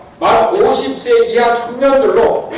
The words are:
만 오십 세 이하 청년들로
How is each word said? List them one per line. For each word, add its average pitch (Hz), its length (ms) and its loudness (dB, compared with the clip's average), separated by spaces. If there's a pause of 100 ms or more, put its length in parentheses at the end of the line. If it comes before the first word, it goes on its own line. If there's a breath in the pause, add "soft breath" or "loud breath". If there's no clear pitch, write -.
(200)
만 - 340 2
오십 - 420 0
세 - 140 -4 (200)
이하 233 240 0
청년들로 - 1040 0